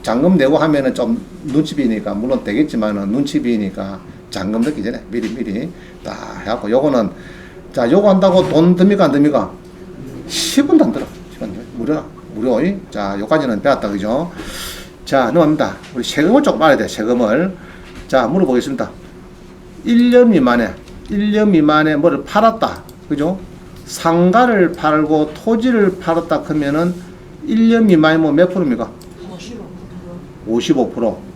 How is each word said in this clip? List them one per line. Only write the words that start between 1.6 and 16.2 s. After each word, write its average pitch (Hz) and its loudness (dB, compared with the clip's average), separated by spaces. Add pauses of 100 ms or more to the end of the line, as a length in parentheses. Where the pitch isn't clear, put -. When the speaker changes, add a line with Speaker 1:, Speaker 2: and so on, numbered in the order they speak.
Speaker 1:
비니까, 107 -2
물론 120 -2
되겠지만은 107 -2
눈치 143 -2
비니까 98 -4 (300)
잔금 104 -4
넣기 - -4
전에 117 -8
미리, 110 -6
미리 117 -6 (360)
딱 101 -10 (280)
해갖고, 104 -6
요거는, 123 2 (640)
자, 120 0
요거 202 4
한다고 190 4
돈 170 4
듭니까, 185 4
안 139 0
듭니까? 139 2 (760)
십 - 0
원도 339 6
안 - 0
들어. 127 -6 (280)
십 - -14
원 110 -8
안 92 -12
들어. 113 -14 (120)
무료라. 139 -4 (300)
무료. 113 0 (300)
자, 101 -6
요까지는 117 -2
배웠다, 135 0
그죠? 110 -4 (720)
자, 131 2
넘어갑니다. 147 2 (180)
우리 120 -6
세금을 202 2